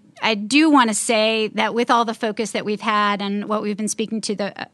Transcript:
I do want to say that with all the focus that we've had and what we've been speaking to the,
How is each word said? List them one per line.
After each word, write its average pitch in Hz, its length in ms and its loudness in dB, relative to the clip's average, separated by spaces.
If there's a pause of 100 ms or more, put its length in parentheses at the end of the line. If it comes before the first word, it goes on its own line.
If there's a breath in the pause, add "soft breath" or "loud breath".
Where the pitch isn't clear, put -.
(240)
I 220 100 2
do 254 380 4
want 247 180 6
to 208 60 -2
say 220 540 0
that 208 260 -2
with 233 160 0
all 233 140 4
the 220 100 -6
focus 214 360 -4
that 202 140 -4
we've 208 160 -4
had 208 400 0
and 202 240 -4
what 214 160 -2
we've 208 160 -4
been 208 120 -4
speaking 220 320 -4
to 208 140 -4
the, 196 380 -8